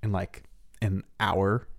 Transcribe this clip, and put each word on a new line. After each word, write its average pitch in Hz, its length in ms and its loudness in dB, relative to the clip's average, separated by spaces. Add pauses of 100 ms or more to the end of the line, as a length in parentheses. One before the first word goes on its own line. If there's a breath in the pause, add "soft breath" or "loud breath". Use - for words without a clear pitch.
in, 107 80 0
like, 90 320 -4 (380)
an 95 220 0 (160)
hour. 98 480 2 (120)